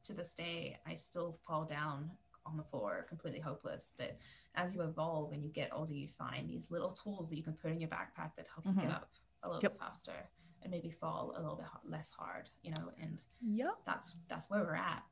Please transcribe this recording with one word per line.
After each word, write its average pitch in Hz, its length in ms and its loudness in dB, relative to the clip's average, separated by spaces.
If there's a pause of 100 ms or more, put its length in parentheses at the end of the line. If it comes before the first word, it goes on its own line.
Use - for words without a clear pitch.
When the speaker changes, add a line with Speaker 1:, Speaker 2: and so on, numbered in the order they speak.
Speaker 1:
to 208 100 -2
this 175 200 -4
day, 170 440 -2 (100)
I 160 80 -4
still 170 500 -4
fall 160 200 2
down 151 440 0 (360)
on 160 120 -4
the 151 60 -2
floor, 110 460 0
completely - 320 -4
hopeless. - 560 -2
But - 200 -2 (380)
as 180 180 4
you 175 80 2
evolve 156 520 2
and 147 100 -2
you 151 60 -2
get 147 240 0
older, 156 200 0
you 143 140 -2
find - 420 -2
these 170 220 -4
little 175 200 2
tools 185 380 -2
that 160 60 0
you 160 80 0
can 160 100 0
put 160 180 0
in 165 80 2
your 160 100 0
backpack 165 480 -4
that - 160 -8
help 165 120 -8
you 190 80 6
get - 100 8
Speaker 2:
Mm-hmm. - 100 4
Speaker 1:
up - 160 -4 (340)
a 180 40 -2
little 170 140 2
Speaker 2:
Yep. - 120 6
Speaker 1:
bit - 60 -12
faster - 340 -6 (500)
and 185 80 -4
maybe 165 180 -2
fall 160 460 -2
a 175 60 -2
little 156 160 0
bit 165 80 -6
h-, - 260 -10
less 156 200 -2
hard, - 380 -6 (140)
you 160 80 -4
know, 165 200 8 (100)
and 160 220 -4 (220)
Speaker 2:
Yep. 240 300 4 (100)
Speaker 1:
that's, - 300 0 (140)
that's - 200 -4
where 202 140 4
we're 160 120 2
at. 175 360 2